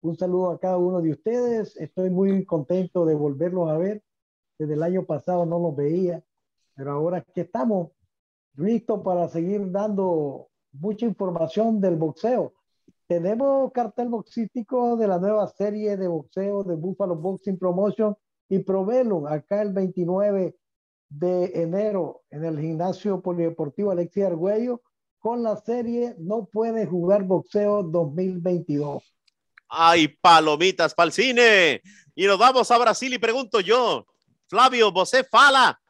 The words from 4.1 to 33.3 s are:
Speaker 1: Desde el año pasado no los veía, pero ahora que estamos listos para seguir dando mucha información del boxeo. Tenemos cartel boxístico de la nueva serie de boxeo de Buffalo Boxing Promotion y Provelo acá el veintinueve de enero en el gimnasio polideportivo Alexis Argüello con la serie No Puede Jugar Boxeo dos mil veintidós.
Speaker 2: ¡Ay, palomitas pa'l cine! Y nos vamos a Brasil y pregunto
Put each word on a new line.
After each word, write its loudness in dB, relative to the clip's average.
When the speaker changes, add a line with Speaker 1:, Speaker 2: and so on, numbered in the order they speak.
Speaker 1:
Desde -4
el -2
año -2
pasado -2
no -2
los -2
veía, -2
pero -10
ahora -2
que -10
estamos -4
listos -2
para -2
seguir -4
dando -4
mucha -6
información -2
del 2
boxeo. -4
Tenemos 0
cartel -4
boxístico -4
de 0
la 0
nueva 0
serie -4
de -4
boxeo -4
de -4
Buffalo -4
Boxing -6
Promotion 0
y 0
Provelo -2
acá -4
el -4
veintinueve -2
de -2
enero -4
en -8
el -4
gimnasio -4
polideportivo -4
Alexis -2
Argüello -2
con -4
la -2
serie -6
No -6
Puede -4
Jugar 0
Boxeo 0
dos -2
mil -4
veintidós. -4
Speaker 2:
¡Ay, 6
palomitas 6
pa'l 4
cine! 4
Y -2
nos 4
vamos 4
a 6
Brasil 2
y -4
pregunto 0